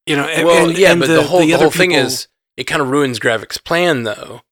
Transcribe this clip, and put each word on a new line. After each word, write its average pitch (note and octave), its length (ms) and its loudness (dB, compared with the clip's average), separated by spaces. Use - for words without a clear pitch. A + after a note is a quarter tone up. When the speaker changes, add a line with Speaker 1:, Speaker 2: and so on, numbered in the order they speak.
Speaker 1:
You D3+ 100 -2
know, C#3+ 80 -2
and, D#3+ 220 -2
Speaker 2:
Well, E3+ 240 4
Speaker 1:
and, E3+ 80 -4
Speaker 2:
yeah, F#3 140 6
Speaker 1:
and F3 80 2
Speaker 2:
but - 80 0
Speaker 1:
the, E3 80 2
Speaker 2:
the D#3 60 4
whole, F3 180 2
Speaker 1:
the D#3+ 60 4
Speaker 2:
the E3 80 2
Speaker 1:
other D#3+ 100 2
Speaker 2:
whole D3+ 60 4
thing F3+ 200 0
Speaker 1:
people C#3 160 0
Speaker 2:
is, - 220 -8
it B2 100 -10
kinda D#3 180 -2
ruins C3 360 -2
Gravik's A2+ 380 -4
plan, E3 460 -2
though, A2 480 -10